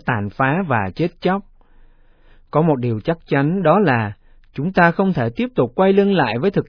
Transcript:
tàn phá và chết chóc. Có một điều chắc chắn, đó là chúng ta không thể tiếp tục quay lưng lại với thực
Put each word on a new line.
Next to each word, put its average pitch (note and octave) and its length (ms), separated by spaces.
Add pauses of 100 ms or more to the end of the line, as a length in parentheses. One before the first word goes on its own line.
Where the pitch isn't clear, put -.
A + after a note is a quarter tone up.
tàn G#2 320
phá C3+ 180 (120)
và G#2+ 280
chết D#3+ 120 (120)
chóc. F#3+ 220 (1120)
Có D3+ 100
một D#3+ 180
điều A#2+ 200
chắc E3 180 (100)
chắn, D#3 360
đó D#3+ 160
là A#2 340 (400)
chúng E3 200
ta E3+ 180
không F#3+ 220
thể A#2 220
tiếp A#3+ 200
tục B2+ 200
quay F#3+ 180
lưng G3 200
lại A#2+ 260
với F#3 120
thực D3+ 180